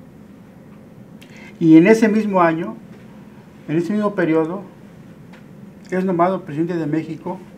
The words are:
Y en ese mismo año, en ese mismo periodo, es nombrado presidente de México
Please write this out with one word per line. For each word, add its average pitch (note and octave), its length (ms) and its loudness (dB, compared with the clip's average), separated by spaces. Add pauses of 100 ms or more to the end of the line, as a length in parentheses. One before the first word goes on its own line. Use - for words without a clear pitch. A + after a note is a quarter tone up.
(1600)
Y D#3+ 160 8
en E3+ 100 8
ese A3 220 4
mismo G3+ 320 0
año, E3+ 340 -2 (920)
en D3+ 80 -4
ese E3+ 160 -2
mismo G#3 240 -4
periodo, D#3+ 460 -2 (1300)
es F#3 160 -4
nombrado F3+ 380 -2
presidente E3 340 -8
de D#3+ 120 -6
México D#3+ 500 -10 (180)